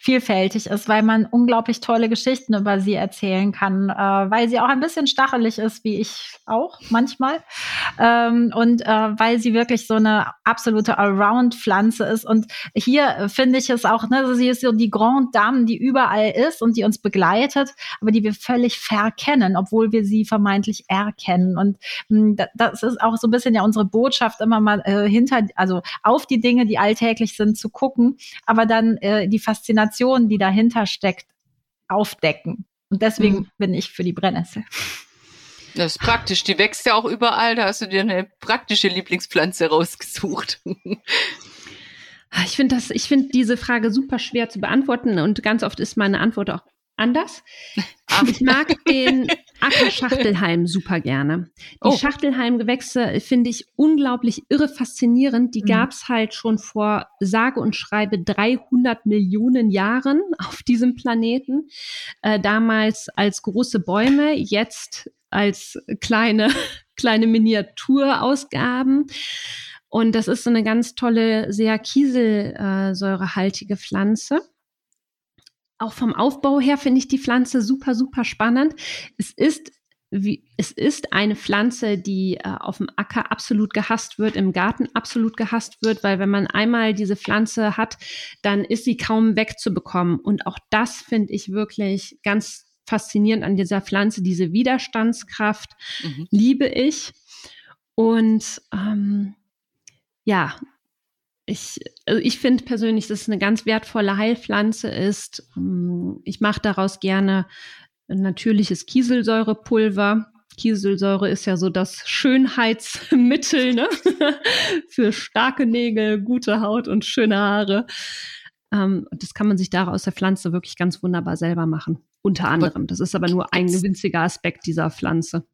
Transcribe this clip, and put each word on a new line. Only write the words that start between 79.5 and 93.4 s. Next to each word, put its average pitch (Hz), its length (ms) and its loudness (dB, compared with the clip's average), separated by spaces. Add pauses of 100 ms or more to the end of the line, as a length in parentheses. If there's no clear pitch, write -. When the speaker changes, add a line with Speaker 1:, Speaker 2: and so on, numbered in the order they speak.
Speaker 2:
wie, 202 320 -4 (120)
es - 160 -4
ist - 400 -4
eine 208 240 0
Pflanze, 214 600 -2
die, 190 460 -4
äh, 185 60 -6 (100)
auf - 200 -10
dem - 180 -8
Acker - 340 -4
absolut 214 440 -2
gehasst - 440 -4
wird, 214 160 -2
im 190 180 0
Garten 196 420 -2
absolut 226 420 -4
gehasst 226 460 -4
wird, 220 200 -2
weil 196 160 0
wenn 196 120 0
man 202 180 0
einmal 220 460 0
diese 202 200 -2
Pflanze 214 640 -2
hat, 233 200 -4 (460)
dann 202 220 0
ist 226 200 -4
sie 240 120 0
kaum 220 400 2
wegzubekommen. 175 840 -2
Und - 280 -2
auch 185 120 -10 (120)
das 220 320 -2
finde 220 300 -2
ich 196 200 -8
wirklich 202 720 -6
ganz 208 420 -4 (200)
faszinierend 214 580 0